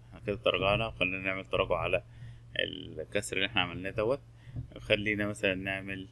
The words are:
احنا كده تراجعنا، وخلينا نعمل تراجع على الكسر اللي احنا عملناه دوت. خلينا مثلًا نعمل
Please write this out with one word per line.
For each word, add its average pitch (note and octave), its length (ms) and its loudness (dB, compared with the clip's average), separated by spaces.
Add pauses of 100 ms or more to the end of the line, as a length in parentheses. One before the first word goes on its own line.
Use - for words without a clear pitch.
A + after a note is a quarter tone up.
احنا F2 180 -14
كده G2+ 80 0
تراجعنا، G2 520 4
وخلينا F#2 300 0
نعمل F#2+ 280 -2
تراجع F#2 300 4
على F2 280 2 (560)
الكسر E2 800 -4
اللي F#2+ 100 2
احنا F#2+ 140 2
عملناه F2+ 280 -2
دوت. A2+ 300 0 (600)
خلينا G#2 480 2
مثلًا G#2 280 0
نعمل F#2+ 560 -6